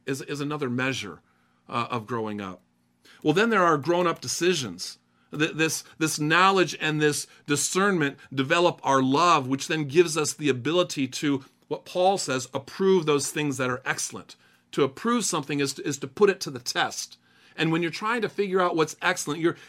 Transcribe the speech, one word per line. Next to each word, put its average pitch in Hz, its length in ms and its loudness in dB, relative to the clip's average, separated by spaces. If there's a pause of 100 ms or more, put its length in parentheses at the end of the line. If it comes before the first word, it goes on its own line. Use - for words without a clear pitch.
is, 135 160 -4
is 143 180 -8
another 147 300 -4
measure, 120 500 -4 (480)
uh, 120 220 -4
of 110 180 -4
growing 110 320 -6
up. 92 220 -12 (600)
Well, 151 120 4
then 214 160 4
there 202 140 4
are 165 140 4
grown-up 165 440 0
decisions. 135 760 -4 (400)
Th-, 156 160 -2
this, 156 300 -2 (140)
this 156 220 -2
knowledge 175 600 2
and 156 220 -2
this 147 240 2 (220)
discernment 156 720 0 (160)
develop 160 500 2
our 135 180 4
love, 143 460 4
which 135 200 -4
then 156 180 -2
gives 165 320 4
us 151 160 0
the 147 160 0
ability 143 580 0
to, 139 360 -2 (260)
what - 160 -8
Paul 185 320 2
says, 131 360 -4
approve 185 520 2
those 143 260 0
things 147 260 -2
that 127 120 -2
are 127 160 -6
excellent. - 500 -8 (380)
To 143 100 2
approve 220 420 0
something 151 340 -4
is 139 160 -2
to, - 120 -8
is 143 120 -2
to 143 80 -8
put 202 220 4
it 185 120 0
to 156 100 -8
the 123 80 -10
test. - 580 -6 (380)
And 160 160 0
when 165 100 0
you're 165 100 -4
trying 226 300 -4
to 196 80 -2
figure 190 320 0
out 175 140 2
what's 156 260 0
excellent, 170 380 -2
you're, 165 180 0 (120)